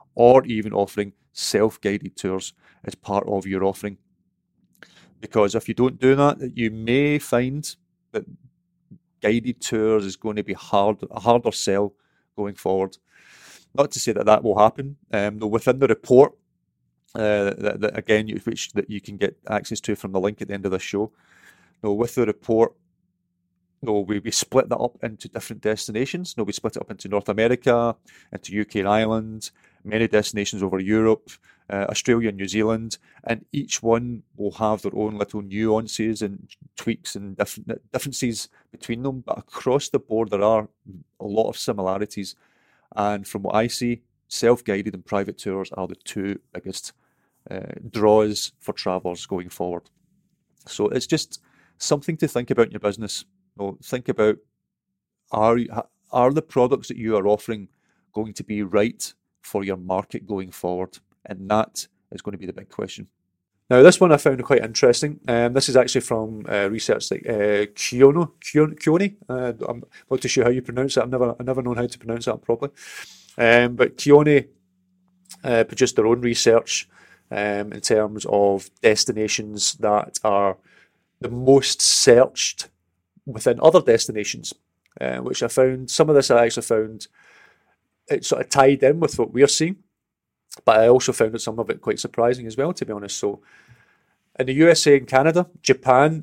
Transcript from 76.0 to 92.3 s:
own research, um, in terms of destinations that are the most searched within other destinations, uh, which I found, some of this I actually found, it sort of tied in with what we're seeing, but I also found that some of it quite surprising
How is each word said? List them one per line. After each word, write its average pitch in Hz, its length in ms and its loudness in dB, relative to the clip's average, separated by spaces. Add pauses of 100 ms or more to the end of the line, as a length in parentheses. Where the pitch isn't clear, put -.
own 120 140 2
research, 117 680 2 (420)
um, 104 420 -4
in 104 80 -14
terms 107 480 0
of 101 400 2 (140)
destinations 107 920 0
that 104 460 -2
are 101 360 0 (640)
the 120 100 -8
most 131 500 4
searched - 880 4 (560)
within 117 380 -2
other 165 180 8
destinations, 113 720 -2 (480)
uh, 64 160 -4
which 127 260 -6
I 120 60 0
found, 131 420 0
some 156 200 4
of 151 40 4
this 139 160 4
I 120 140 6
actually 113 200 -2
found, 110 440 -2 (1000)
it - 180 -4
sort 131 160 0
of - 80 -10
tied 139 320 6
in 147 180 4
with 156 180 0
what 117 140 -2
we're 135 160 6
seeing, 170 280 -2 (920)
but 110 120 6
I 113 100 6
also 127 240 4
found 110 200 0
that 113 80 -8
some 113 180 -8
of 110 120 -4
it 107 100 -8
quite 110 180 -4
surprising 120 480 -2